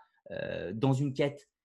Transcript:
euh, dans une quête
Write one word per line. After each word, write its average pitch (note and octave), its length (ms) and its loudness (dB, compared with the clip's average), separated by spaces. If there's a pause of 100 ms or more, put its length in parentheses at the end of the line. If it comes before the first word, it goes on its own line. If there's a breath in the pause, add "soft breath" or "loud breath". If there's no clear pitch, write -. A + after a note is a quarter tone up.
(320 loud breath)
euh, E2+ 400 -6
dans C3+ 220 4
une C3+ 200 0
quête C#3+ 360 -2 (160)